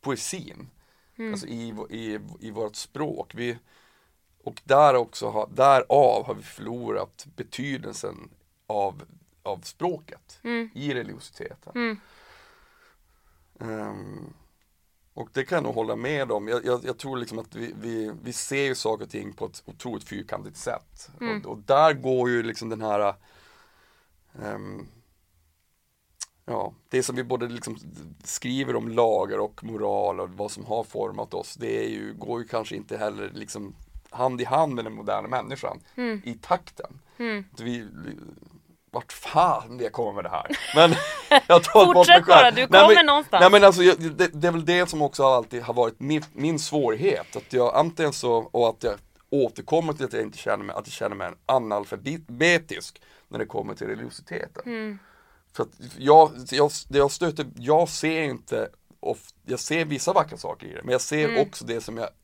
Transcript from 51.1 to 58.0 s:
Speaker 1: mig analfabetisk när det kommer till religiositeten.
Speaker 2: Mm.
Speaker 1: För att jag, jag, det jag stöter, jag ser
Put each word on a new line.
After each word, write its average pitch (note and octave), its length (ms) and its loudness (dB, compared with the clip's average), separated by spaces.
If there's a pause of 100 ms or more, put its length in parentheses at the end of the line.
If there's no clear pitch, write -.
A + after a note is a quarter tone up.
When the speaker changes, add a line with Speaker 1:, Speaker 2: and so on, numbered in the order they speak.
Speaker 1:
mig F2+ 160 -10 (140)
analfabetisk A#2+ 1600 -4 (260)
när - 100 -12
det A2 80 -6
kommer G#2+ 280 -8
till A2 120 -12
religiositeten. - 800 -12
Speaker 2:
Mm. A3 320 -12 (540)
Speaker 1:
För - 100 -6
att A2 80 -6 (280)
jag, D3+ 320 8 (200)
jag, C#3+ 200 2 (180)
det C#3 100 0
jag C#3 120 4
stöter, D3+ 360 -4 (100)
jag D#3 320 2
ser D#3+ 340 -4